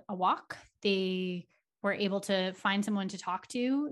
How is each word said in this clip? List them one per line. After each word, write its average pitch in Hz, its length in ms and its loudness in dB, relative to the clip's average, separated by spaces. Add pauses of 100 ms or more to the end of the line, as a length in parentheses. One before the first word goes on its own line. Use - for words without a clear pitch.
a 208 60 -6
walk. 185 420 0 (260)
They 185 640 0 (360)
were 202 100 0
able 196 280 0
to 185 340 2
find 202 300 2
someone 196 240 0
to 185 100 -8
talk 185 300 -4
to 269 440 0